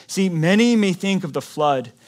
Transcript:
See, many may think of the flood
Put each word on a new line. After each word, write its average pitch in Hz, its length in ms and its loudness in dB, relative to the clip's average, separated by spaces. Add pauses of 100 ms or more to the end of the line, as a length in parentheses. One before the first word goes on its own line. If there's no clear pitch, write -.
See, 190 200 -2
many 190 480 2
may 202 180 2
think 190 300 -4
of 143 100 -8
the 139 80 -6
flood 139 500 -2 (160)